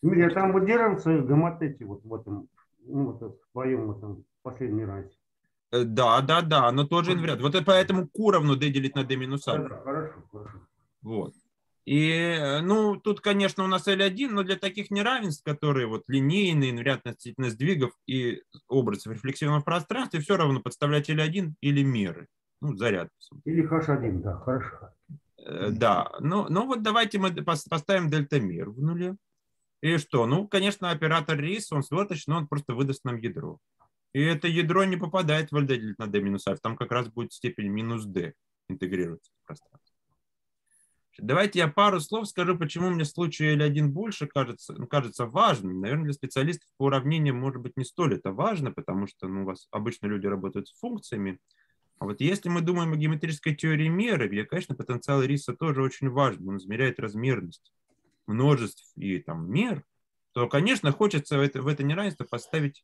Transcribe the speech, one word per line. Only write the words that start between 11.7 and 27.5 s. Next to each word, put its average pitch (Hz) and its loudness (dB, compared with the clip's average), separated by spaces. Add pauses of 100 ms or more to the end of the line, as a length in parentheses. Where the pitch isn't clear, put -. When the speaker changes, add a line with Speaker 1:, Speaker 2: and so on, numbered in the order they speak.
Speaker 2:
И, 151 4
э, 160 0
ну, 208 2
тут, 202 -2
конечно, 196 2
у 190 2
нас 185 0
Л 196 4
один, 208 0
но 202 0
для 185 0
таких 196 -6
неравенств, 208 -2
которые 143 0
вот 110 -6
линейные, 143 2
инвариантно 123 -2
относительно 123 -6
сдвигов 131 0 (140)
и 127 -4 (240)
образов 113 0
рефлексивного 143 0
пространства, 170 -2
все 190 2
равно 139 2
подставлять 147 0
Л 156 2
один 160 -2
или 143 4
меры. 95 0 (340)
Ну, 147 -4
заряд. 98 0 (360)
Speaker 1:
Или 160 2
H 156 0
один, 113 0
да, 95 -4
хорошо. - -6 (480)
Speaker 2:
Э, 87 -6
да, 101 2
ну, 185 0
ну 196 2
вот 240 -2
давайте 214 2
мы 190 2
пос-, 165 -2